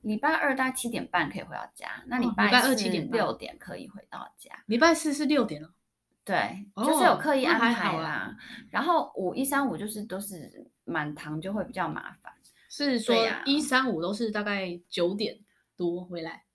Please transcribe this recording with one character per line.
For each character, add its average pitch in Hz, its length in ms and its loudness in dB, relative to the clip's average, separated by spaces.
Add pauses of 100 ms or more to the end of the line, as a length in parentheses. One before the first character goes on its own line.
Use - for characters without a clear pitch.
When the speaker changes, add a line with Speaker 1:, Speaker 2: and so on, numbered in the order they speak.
Speaker 1:
礼 214 140 -2
拜 294 160 0
二 285 220 2
大 262 120 0
概 254 60 -2
七 - 160 0
点 208 200 -2
半 175 200 0
可 190 120 -8
以 - 20 -10
回 151 140 -12
到 - 180 -8
家， - 140 -12 (180)
那 254 120 -4
礼 233 180 2
拜 208 120 4
四 196 40 6
Speaker 2:
哦， 247 60 8
礼 226 40 8
拜 254 60 6
二 262 80 6
七 190 140 0
点 175 180 0
半。 226 100 0
Speaker 1:
六 170 140 2
点 - 260 -10
可 - 180 -12
以 - 120 -14
回 - 200 -18
到 - 300 -14
家。 - 120 -16 (160)
Speaker 2:
礼 226 120 0
拜 330 160 8
四 311 180 0
是 285 120 -2
六 269 200 4
点 151 200 -6
哦？ - 60 -20 (540)
Speaker 1:
对， 175 500 -2
Speaker 2:
哦， 214 100 -2
Speaker 1:
就 311 120 4
是 359 80 6
有 277 120 8
刻 294 180 2
意 262 100 4
安 - 140 4
排 233 80 4
啦。 240 40 6
Speaker 2:
那 233 40 4
还 196 160 0
好 165 80 0
啊。 151 380 -4 (340)
Speaker 1:
然 190 120 0
后 320 340 2
五， 185 180 -2
一 262 100 0
三 277 220 2
五 175 100 -2
就 208 120 -6
是 214 160 -6
都 185 160 -6
是 180 500 -8 (140)
满 151 300 -4
堂， 151 260 -8
就 190 120 -6
会 208 120 -2
比 - 80 -10
较 170 160 -4
麻 - 240 -8
烦。 - 200 -18 (360)
Speaker 2:
是 269 320 0
说 233 160 2
Speaker 1:
对 226 100 4
啊。 - 200 -4
Speaker 2:
一 285 140 4
三 262 300 2
五 160 100 -2
都 190 140 -2
是 220 160 -2
大 208 120 -4
概 190 360 -4 (100)
九 180 260 0
点 208 220 -4 (400)
多 180 280 -2
回 175 160 -10
来？ 165 240 -12 (100)